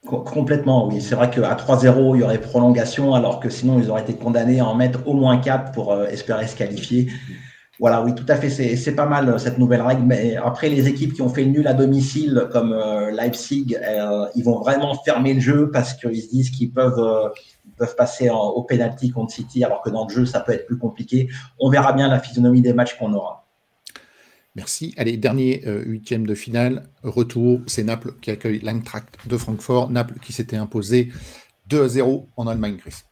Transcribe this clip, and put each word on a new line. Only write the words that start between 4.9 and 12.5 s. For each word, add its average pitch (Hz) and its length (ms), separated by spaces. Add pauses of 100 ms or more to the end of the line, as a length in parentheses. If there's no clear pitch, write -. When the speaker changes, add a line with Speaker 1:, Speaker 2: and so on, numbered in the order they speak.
Speaker 1:
au 147 60
moins 127 240
quatre 135 360
pour, 101 180
euh, 101 140
espérer 107 420
se - 80
qualifier. 117 560 (680)
Voilà, 117 240
oui, 120 120
tout - 120
à 147 80
fait. 139 140
C'est, 123 260
c'est 143 200
pas 147 120
mal, 143 200
euh, 117 100
cette 123 200
nouvelle 120 240
règle. 127 220
Mais 117 320
après, 120 340
les 135 180
équipes 139 260
qui - 80
ont 127 80
fait 135 140
le 135 80
nul 147 160
à 131 60
domicile, 135 800